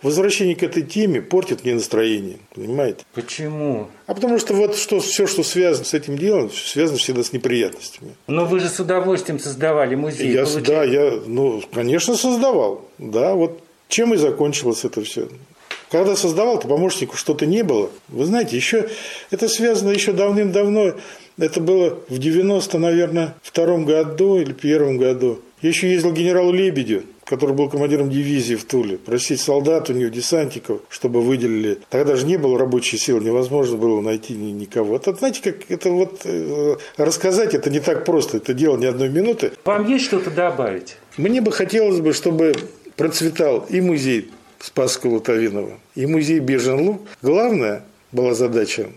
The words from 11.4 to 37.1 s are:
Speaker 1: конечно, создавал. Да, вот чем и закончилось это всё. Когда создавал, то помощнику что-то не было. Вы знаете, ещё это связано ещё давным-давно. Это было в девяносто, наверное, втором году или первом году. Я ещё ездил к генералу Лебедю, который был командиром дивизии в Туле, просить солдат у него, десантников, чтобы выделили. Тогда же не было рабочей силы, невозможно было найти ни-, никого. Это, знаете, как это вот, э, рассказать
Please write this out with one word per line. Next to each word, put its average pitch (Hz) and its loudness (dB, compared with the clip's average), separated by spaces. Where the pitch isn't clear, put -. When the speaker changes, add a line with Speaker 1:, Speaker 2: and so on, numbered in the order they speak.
Speaker 1:
конечно, 139 0
создавал. 233 0
Да, 131 0
вот 165 0
чем 233 2
и - 2
закончилось 143 0
это 113 -4
всё. - -8
Когда 190 2
создавал, 190 0
то 120 -10
помощнику 147 -2
что-то - -2
не 202 2
было. 117 0
Вы 135 -4
знаете, 202 0
ещё 214 0
это 214 0
связано 214 2
ещё 202 2
давным-давно. 202 2
Это 160 0
было 175 2
в 127 -6
девяносто, 175 2
наверное, 165 2
втором 170 2
году 156 2
или 139 -2
первом 147 2
году. 123 2
Я 160 2
ещё 180 0
ездил 175 2
к - -2
генералу 180 2
Лебедю, 139 0
который 139 0
был 139 2
командиром 143 0
дивизии 135 0
в 110 -6
Туле, 107 0
просить 123 -2
солдат 147 2
у - 0
него, 123 0
десантников, 120 -2
чтобы 120 0
выделили. 113 0
Тогда 143 2
же 127 0
не 180 2
было 131 2
рабочей 123 0
силы, 120 2
невозможно 123 0
было 110 2
найти 110 -4
ни-, 104 -8
никого. 104 -2
Это, 160 -2
знаете, 262 -2
как 190 -2
это 180 -2
вот, 185 0
э, 147 -2
рассказать 180 2